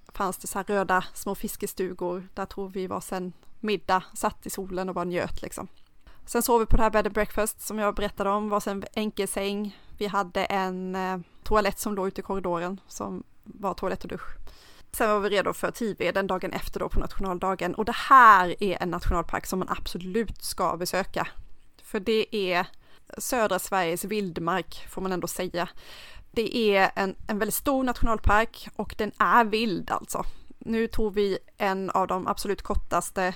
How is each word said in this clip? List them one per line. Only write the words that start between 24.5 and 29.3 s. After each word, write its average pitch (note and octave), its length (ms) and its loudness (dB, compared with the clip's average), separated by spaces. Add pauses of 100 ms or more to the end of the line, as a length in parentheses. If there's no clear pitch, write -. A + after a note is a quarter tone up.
får F#3 120 -6
man F#3+ 100 -2
ändå E3+ 140 -2
säga. F3+ 420 -4 (680)
Det A#3 220 0
är G3+ 380 6
en, F#3+ 200 0 (120)
en G#3+ 120 -2
väldigt G#3 160 0
stor C4 300 2
nationalpark A3+ 920 2
och - 220 -6
den G#3+ 200 -2
är G#3+ 260 6